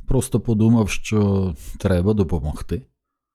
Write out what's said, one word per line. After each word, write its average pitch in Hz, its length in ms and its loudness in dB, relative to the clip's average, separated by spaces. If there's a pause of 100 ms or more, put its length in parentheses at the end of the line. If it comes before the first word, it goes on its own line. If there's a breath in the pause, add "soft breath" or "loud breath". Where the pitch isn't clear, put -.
Просто 120 340 0
подумав, 113 500 2
що 104 640 0 (220)
треба 95 360 2
допомогти". 85 680 -4 (540)